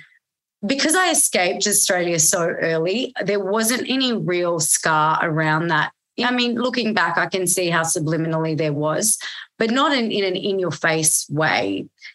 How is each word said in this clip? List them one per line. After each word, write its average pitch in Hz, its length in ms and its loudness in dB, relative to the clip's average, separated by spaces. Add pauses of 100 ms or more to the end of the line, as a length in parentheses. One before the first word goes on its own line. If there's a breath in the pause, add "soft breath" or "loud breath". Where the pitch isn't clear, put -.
(680 loud breath)
Because 277 280 0
I 370 160 2
escaped 196 560 0
Australia 175 520 2
so 185 220 2
early, 170 720 -2 (120)
there 202 160 0
wasn't 220 480 0
any 254 240 0
real 175 460 0
scar 156 640 2
around 160 460 0
that. 156 240 0 (260)
I 247 140 0
mean, 240 220 0
looking 240 400 0
back, 170 240 0
I 175 80 2
can 185 200 -2
see 180 220 0
how 170 140 2
subliminally 160 720 -2
there 156 160 0
was, 156 460 0 (400 loud breath)
but 226 120 0
not 277 260 2
in, 226 140 0
in 196 140 0
an 185 100 0
in-your-face 170 960 0
way, 98 580 0 (280 loud breath)